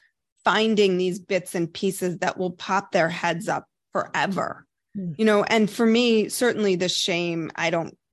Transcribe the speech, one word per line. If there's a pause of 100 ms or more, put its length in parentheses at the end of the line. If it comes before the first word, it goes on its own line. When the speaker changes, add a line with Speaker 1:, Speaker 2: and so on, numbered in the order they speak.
(440)
Speaker 1:
finding
these
bits
and
pieces
that
will
pop
their
heads
up (260)
forever. (300)
Speaker 2:
Mm.
Speaker 1:
You
know,
and
for
me,
certainly
the
shame,
I
don't, (160)